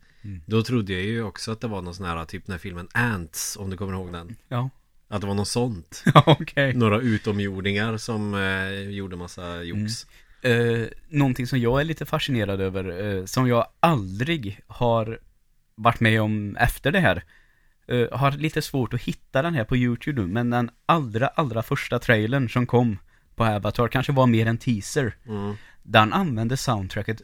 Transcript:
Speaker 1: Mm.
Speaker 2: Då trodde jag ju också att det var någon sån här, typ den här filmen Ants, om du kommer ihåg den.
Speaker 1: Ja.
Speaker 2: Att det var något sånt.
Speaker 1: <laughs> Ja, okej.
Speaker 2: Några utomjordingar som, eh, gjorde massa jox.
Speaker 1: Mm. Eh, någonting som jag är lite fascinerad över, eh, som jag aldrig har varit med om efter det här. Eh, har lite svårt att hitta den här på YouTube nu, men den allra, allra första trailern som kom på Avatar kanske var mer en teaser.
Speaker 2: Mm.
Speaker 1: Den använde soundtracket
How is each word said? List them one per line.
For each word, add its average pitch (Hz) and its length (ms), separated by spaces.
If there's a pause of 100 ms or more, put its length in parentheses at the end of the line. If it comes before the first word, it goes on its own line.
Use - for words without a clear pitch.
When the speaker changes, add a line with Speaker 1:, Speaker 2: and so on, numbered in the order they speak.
(220)
Speaker 1:
Mm. 98 240
Speaker 2:
Då 110 180
trodde 110 300
jag 90 100
ju 113 200
också 104 280
att 110 100
det 123 60
var 101 140
någon 87 140
sån 95 100
här, 82 200
typ - 200
den 98 80
här 87 60
filmen 90 340
Ants, 113 640
om 95 100
du 92 80
kommer 98 160
ihåg 92 200
den. 87 220 (120)
Speaker 1:
Ja. 127 220 (380)
Speaker 2:
Att 104 140
det 101 60
var 101 60
något 101 140
sånt. 120 600
Speaker 1:
<laughs> - 60
Ja, 151 260
okej. 139 340
Speaker 2:
Några 113 280
utomjordingar 101 960
som, 107 360
eh, 95 380 (180)
gjorde 98 260
massa 87 480
jox. 104 440 (340)
Speaker 1:
Mm. 117 400
Eh, 110 60 (220)
någonting 135 380
som 131 120
jag 120 220
är - 40
lite 160 200
fascinerad 107 560
över, 95 420 (140)
eh, 92 80
som 127 220
jag 117 200 (120)
aldrig 117 880
har 113 520 (560)
varit 113 240
med 110 220
om 107 340
efter - 360
det 196 80
här. 98 240 (640)
Eh, 117 300
har 139 140
lite 151 300
svårt 127 320
att 117 80
hitta - 400
den 170 120
här 117 100
på 127 140
YouTube 123 440
nu, 90 60
men 117 220
den 120 200 (160)
allra, 131 420
allra 113 360
första - 360
trailern 117 500
som 123 160
kom 120 320 (380)
på 113 100
Avatar 107 420
kanske - 240
var 131 160
mer 110 180
en 113 120
teaser. 120 580 (120)
Speaker 2:
Mm. 101 260 (300)
Speaker 1:
Den 107 300
använde 127 440
soundtracket 107 640